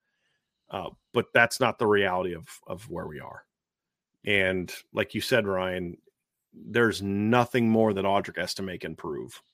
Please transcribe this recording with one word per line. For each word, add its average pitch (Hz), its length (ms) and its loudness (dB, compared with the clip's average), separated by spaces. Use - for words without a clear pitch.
Uh, 95 180 -8
but 117 200 0
that's 117 260 4
not 117 200 0
the 117 80 2
reality 92 480 2
of, 82 120 -14
of 104 220 -12
where 82 180 -8
we 76 120 -14
are. 60 240 -18
And 92 460 0
like 107 220 -2
you 107 60 -4
said, 110 260 2
Ryan, 92 500 -4
there's 107 480 2
nothing 113 680 2
more 110 240 4
that 95 120 -2
Audric 98 320 0
has 87 180 -4
to 98 80 -10
make 90 200 -10
and 80 140 -10
prove 69 440 -10